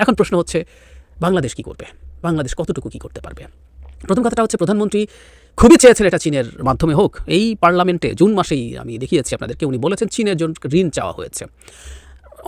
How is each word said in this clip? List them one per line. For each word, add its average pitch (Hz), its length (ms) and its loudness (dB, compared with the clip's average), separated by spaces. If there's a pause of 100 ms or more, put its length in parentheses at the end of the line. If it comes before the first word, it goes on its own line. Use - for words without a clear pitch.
এখন 233 180 2
প্রশ্ন 196 200 0
হচ্ছে, 170 200 -4 (680)
বাংলাদেশ 175 320 0
কি 110 100 -10
করবে? - 180 -16 (400)
বাংলাদেশ 151 340 -2
কতটুকু 156 340 -6
কি - 100 -14
করতে - 200 -16
পারবে? - 180 -14 (680)
প্রথম 214 180 0
কথাটা 226 180 0
হচ্ছে, 220 180 -2
প্রধানমন্ত্রী 208 380 0 (580)
খুবই 240 240 10
চেয়েছেন 226 280 8
এটা 175 140 0
চীনের 139 220 -2 (220)
মাধ্যমে 147 320 2
হোক। - 120 2 (240)
এই 208 80 2 (200)
পার্লামেন্টে 175 440 2 (120)
জুন 196 180 6
মাসেই 147 260 -2 (180)
আমি 117 100 -12 (100)
দেখিয়েছি - 340 -2
আপনাদেরকে, 117 340 -8
উনি 131 160 -4
বলেছেন 202 280 -2
চীনের 202 260 0
জন্য 160 120 -2 (260)
ঋণ 190 80 2 (100)
চাওয়া 85 220 -6
হয়েছে। - 240 -12 (1040)